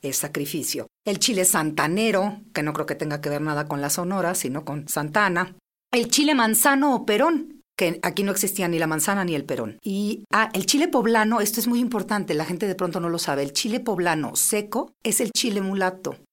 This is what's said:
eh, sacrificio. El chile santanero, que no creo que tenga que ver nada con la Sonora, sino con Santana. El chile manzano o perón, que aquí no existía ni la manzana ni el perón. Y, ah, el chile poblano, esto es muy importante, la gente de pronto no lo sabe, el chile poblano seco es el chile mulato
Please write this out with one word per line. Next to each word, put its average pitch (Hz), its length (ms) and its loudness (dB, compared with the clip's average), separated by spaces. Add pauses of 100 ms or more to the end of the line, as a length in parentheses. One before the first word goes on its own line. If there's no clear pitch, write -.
eh, 139 100 -6
sacrificio. 143 720 -4 (200)
El 147 120 -2
chile 185 280 2
santanero, 185 960 2 (100)
que 151 100 -2
no 151 120 -2
creo 151 120 -2
que 160 80 -4
tenga 151 280 -4
que 147 80 -2
ver 147 100 -2
nada 151 280 -2
con 143 120 -4
la 143 80 -2
Sonora, 175 460 0
sino 143 320 -4
con 147 200 -6
Santana. 175 680 0 (360)
El 233 180 2
chile 294 260 4
manzano 269 600 4
o 196 120 -2
perón, 285 520 2 (160)
que 170 280 0
aquí 180 200 0
no 196 100 0
existía 190 360 -2
ni 170 100 0
la 165 80 2
manzana 180 380 0
ni 170 100 -2
el 139 120 -4
perón. 117 360 -6
Y, 208 480 -4
ah, 220 220 2
el 185 140 -2
chile 294 220 2
poblano, 226 520 4
esto 214 180 0
es 226 80 0
muy 240 140 2
importante, 208 540 -2
la 151 100 0
gente 175 240 -4
de 185 60 -2
pronto 180 260 -2
no 170 80 -2
lo 170 100 -2
sabe, 143 240 -2
el 139 120 -6
chile 233 260 -2
poblano 175 560 -2
seco 214 560 -2 (100)
es 226 200 0
el 220 100 -2
chile 208 300 -2
mulato 190 540 -2 (160)